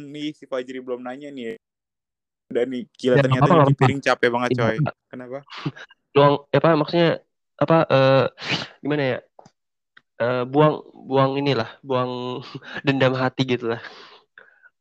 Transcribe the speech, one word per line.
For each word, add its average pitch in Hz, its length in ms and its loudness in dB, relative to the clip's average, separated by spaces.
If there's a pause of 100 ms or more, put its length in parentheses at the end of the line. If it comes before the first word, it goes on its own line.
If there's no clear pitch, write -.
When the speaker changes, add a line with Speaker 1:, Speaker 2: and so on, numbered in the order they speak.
(120)
Speaker 1:
nih 151 240 -10
si - 80 -20
Fajri 131 340 -8
belum 127 220 -10
nanya 139 320 -14
nih. 117 240 -10 (920)
Dan 120 240 -2
nih, 123 120 -8 (120)
gila 127 200 2
Speaker 2:
Ya, 139 80 6
Speaker 1:
ternyata 131 200 2
Speaker 2:
apa, 160 160 6
Speaker 1:
nyuci 139 140 4
Speaker 2:
apa? - 60 -2
Speaker 1:
piring 135 200 2
capek 127 320 0
banget, 123 180 -2
Speaker 2:
Iya, 123 100 -4
Speaker 1:
coy. 110 180 0
Speaker 2:
apa? - 140 -4 (160)
Speaker 1:
Kenapa? 127 300 -14 (760)
Speaker 2:
Doang, 143 220 6 (140)
apa, 143 280 2
maksudnya, 165 340 2 (500)
apa, 160 240 2
eh, 135 400 4 (560)
gimana 147 240 -4
ya? 127 140 -2 (1000)
Eh, 123 260 -2
buang, 143 300 4 (180)
buang 135 440 0
inilah, 135 320 -2 (120)
buang 127 600 -6
<laughs> - 440 -14
dendam 131 280 2
hati 131 300 -2
gitu 123 240 -4
lah. 117 140 -6 (1000)